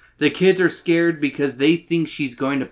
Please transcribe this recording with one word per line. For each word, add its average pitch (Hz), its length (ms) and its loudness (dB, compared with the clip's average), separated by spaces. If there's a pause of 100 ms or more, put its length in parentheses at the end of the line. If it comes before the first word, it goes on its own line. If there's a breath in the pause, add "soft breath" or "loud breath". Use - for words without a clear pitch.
(180 soft breath)
The 156 120 2
kids 180 320 2
are 170 80 4
scared 170 500 0
because 139 380 -2
they 156 180 4
think 165 320 -2
she's 135 280 -8
going 135 260 -2
to 123 100 -6